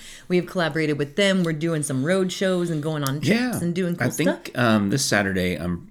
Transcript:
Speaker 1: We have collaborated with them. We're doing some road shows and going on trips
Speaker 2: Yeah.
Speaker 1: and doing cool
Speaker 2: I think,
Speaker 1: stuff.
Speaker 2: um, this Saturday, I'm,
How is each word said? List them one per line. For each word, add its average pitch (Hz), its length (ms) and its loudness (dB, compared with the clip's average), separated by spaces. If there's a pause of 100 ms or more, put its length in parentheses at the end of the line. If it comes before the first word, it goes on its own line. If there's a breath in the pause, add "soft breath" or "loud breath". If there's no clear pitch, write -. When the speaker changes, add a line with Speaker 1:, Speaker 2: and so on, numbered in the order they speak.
(300 loud breath)
Speaker 1:
We 180 80 2
have 170 100 0
collaborated 156 500 0
with 143 180 -4
them. 190 280 4
We're 165 100 0
doing 156 300 -2
some 131 200 -2
road 185 280 2
shows 180 400 0
and 151 100 -2
going 151 220 -4
on 139 180 -2
trips 143 60 -2
Speaker 2:
Yeah. 226 340 2
Speaker 1:
and 170 140 0
doing 175 220 -2
cool 123 100 0
Speaker 2:
I - 20 -2
think, 254 380 -2
Speaker 1:
stuff. - 100 -14
Speaker 2:
um, 110 320 4
this 139 160 0
Saturday, 95 500 2
I'm, 87 360 -4